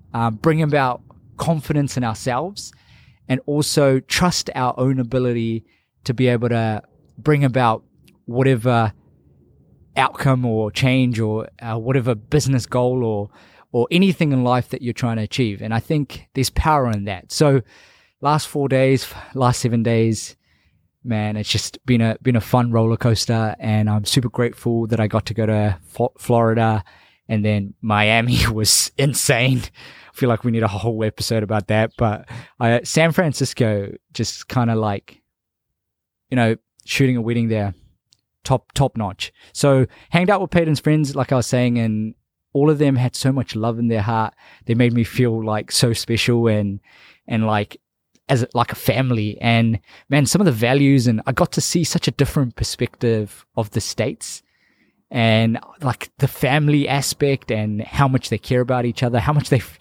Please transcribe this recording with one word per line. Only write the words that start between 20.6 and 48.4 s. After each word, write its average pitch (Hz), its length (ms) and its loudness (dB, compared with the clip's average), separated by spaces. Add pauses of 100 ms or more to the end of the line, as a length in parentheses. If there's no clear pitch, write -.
man, 107 320 -2
it's 107 120 -6
just - 380 -6
been 120 140 4
a, 113 200 0
been 127 140 0
a 120 60 2
fun 120 320 0
roller 113 240 2
coaster, 110 640 0
and 107 280 0
I'm 104 160 0
super 123 240 0
grateful 117 600 -2
that 113 100 0
I 107 80 2
got 107 200 -2
to 110 80 -8
go 110 120 0
to 107 400 0
Fl-, - 320 -4
Florida, 113 640 2 (460)
and 107 160 -2
then 104 360 -2
Miami 113 640 2
<laughs> 117 60 -2
was - 460 0
insane. 131 640 0
I - 560 -20
feel 131 100 2
like 113 140 0
we 123 80 -2
need 113 140 0
a 107 40 2
whole 110 360 -4
episode 107 400 -2
about 104 240 -2
that, 110 280 0
but 107 320 -2 (300)
I, 117 240 2
San 160 300 0
Francisco, 117 800 -2 (200)
just - 340 -6
kinda 117 260 0
like, 107 480 -4 (1080)
you - 60 -6
know, 113 220 2 (280)
shooting 127 320 0
a 117 60 -2
wedding 117 260 -2
there, 104 260 -2 (680)
top, - 300 -2
top 135 240 0
notch. 101 360 -8 (200)
So 135 340 2 (240)
hanged 180 200 2
out 202 100 2
with 180 100 -4
Peyton's 160 300 2
friends, 151 340 0
like 135 160 -2
I 135 60 2
was 120 100 0
saying, 123 320 0
and 110 380 -2 (360)
all 143 160 4
of 151 100 4
them 139 180 2
had 123 180 0
so - 160 0
much 135 240 -4
love 113 240 -2
in 120 80 0
their 113 160 0
heart. 110 320 -2 (300)
They 117 100 0
made 120 180 4
me 117 120 2
feel, 113 400 0
like, 107 260 -4
so 120 220 2
special 117 560 0
and, 101 320 0 (480)
and, 110 180 0
like, 107 340 -2 (480)
as 127 140 2